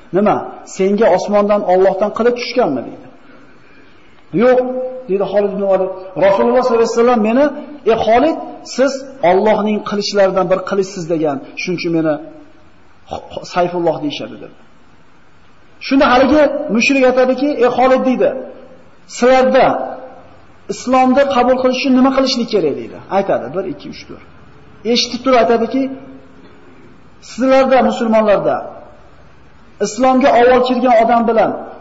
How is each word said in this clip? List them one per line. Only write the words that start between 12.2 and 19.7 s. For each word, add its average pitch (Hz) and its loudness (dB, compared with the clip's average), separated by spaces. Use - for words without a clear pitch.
Sayfulloh 175 -2
deyshadi'", 131 -8
dedi. - -20
Shunda 277 2
haligi 269 4
mushrik 247 0
aytadiki, 254 0
"Ey 240 0
Xolid", 254 2
deydi, 208 0
"sizlarda 254 4